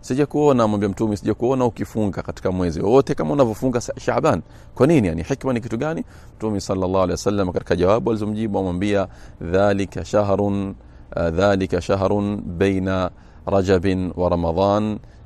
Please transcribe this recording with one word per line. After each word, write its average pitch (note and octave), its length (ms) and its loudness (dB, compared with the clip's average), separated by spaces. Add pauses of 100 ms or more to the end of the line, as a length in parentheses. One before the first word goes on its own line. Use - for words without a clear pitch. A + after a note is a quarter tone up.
"Sijakuona," C#3 640 2
amwambia G#2+ 240 2
Mtume, G#2+ 280 -2
"sijakuona B2 480 0
ukifunga G#2+ 580 -4
katika - 300 -4
mwezi F2 280 -2
wowote C3+ 340 4
kama D#3 180 -2
unavyofunga B2 480 0
sa-, - 200 -10
Sha'ban. B2 420 0 (320)
Kwa B2+ 120 4
nini? C#3+ 220 4
Yani, E2 140 -4
hikma C3+ 300 -4
ni A#2 80 -2
kitu A2+ 180 -6
gani?" D#3+ 260 -4 (320)
Mtume G#2+ 240 -4
sallallahu F#2 360 -2
alaihi F2+ 160 2
wasallam G2 400 0
katika F#2 240 0
jawabu G2+ 340 2
alizomjibu G#2+ 480 -2
amwambia, F#2+ 500 -2 (320)
"Dhalika F#2+ 640 0
shahrun, G2+ 680 0 (420)
ah, E2+ 140 0
dhalika F#2+ 500 2
shahrun G2+ 600 0 (180)
baina F#2+ 520 0 (360)
Rajabin F#2+ 680 2
wa F2+ 120 0
Ramadan F#2+ 680 0 (280)